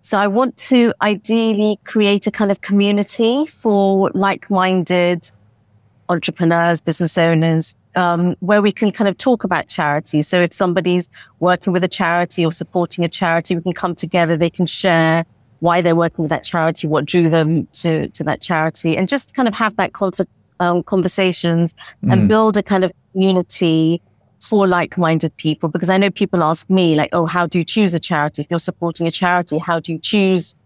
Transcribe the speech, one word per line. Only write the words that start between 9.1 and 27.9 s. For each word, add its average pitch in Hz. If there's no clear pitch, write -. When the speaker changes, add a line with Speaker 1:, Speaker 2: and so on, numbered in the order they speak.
Speaker 1:
talk 247
about 180
charity. 151
So 180
if 175
somebody's 180
working 180
with 175
a 185
charity 175
or 160
supporting 170
a 170
charity, 170
we 165
can 180
come 175
together, 170
they 165
can 180
share 165
why 170
they're 170
working 170
with 151
that 156
charity, 165
what 151
drew 170
them 160
to, 160
to -
that 147
charity, 160
and 185
just -
kind 247
of 202
have 220
that 190
conver-, 185
um, 175
conversations 175
and 202
Speaker 2:
Mm. 202
Speaker 1:
build 214
a 202
kind 190
of 190
community 175
for 202
like-minded 165
people. 156
Because 170
I 190
know 196
people 180
ask 160
me, 180
like, 151
"Oh, 165
how 170
do 175
you 165
choose 196